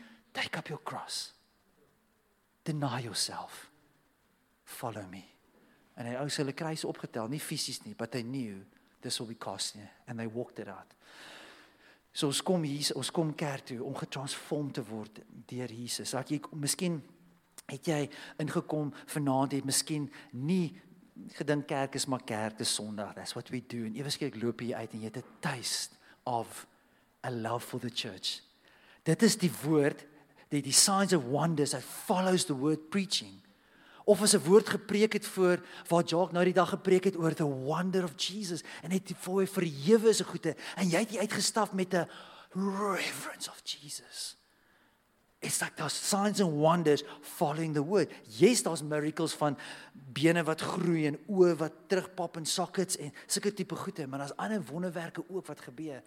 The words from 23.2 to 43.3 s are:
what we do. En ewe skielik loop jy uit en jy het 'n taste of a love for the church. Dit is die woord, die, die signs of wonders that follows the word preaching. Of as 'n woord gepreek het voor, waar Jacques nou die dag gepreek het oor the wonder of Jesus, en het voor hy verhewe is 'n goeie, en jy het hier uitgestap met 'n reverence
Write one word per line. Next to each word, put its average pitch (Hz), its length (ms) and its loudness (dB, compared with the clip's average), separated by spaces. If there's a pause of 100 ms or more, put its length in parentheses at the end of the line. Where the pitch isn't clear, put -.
what 120 160 -10
we 123 100 -6
do. 120 240 -6
En 110 100 -8
ewe 143 160 -6
skielik 139 300 -4
loop 117 220 -2
jy 117 100 -4
uit 113 220 -8
en 110 40 -8
jy 110 100 -8
het 120 120 -8
'n - 180 -20
taste - 560 -4 (280)
of 117 420 -4 (580)
a 127 60 -6
love 117 360 -4
for 127 140 -6
the 120 100 -6
church. - 520 -6 (640)
Dit 160 180 4
is 214 140 6
die 170 160 2 (100)
woord, 151 420 4 (460)
die, 147 120 2
die 135 100 -4
signs 196 400 6
of 156 120 4
wonders 143 460 2
that 139 120 -4
follows 185 640 2
the 151 100 0
word 151 360 0
preaching. 110 500 -2 (640)
Of 202 160 8
as 214 120 6
'n 160 120 4
woord 202 220 10
gepreek 214 440 2
het 208 140 -2
voor, 180 320 4 (300)
waar 170 160 6
Jacques 170 280 2
nou 175 120 4
die 180 100 4
dag 175 140 6
gepreek 185 360 4
het 190 120 2
oor 165 180 2
the 165 100 0
wonder 156 600 0
of 170 120 -6
Jesus, 175 460 -4 (200)
en 156 80 -8
het 190 280 0
voor 185 220 0
hy 190 60 4
verhewe 180 600 4
is 208 120 6
'n 185 40 -2
goeie, - 300 -2 (220)
en 185 120 2
jy 160 100 4
het 220 120 0
hier 202 100 -4
uitgestap 202 520 0
met 185 220 0
'n 170 140 2 (460)
reverence 190 960 -2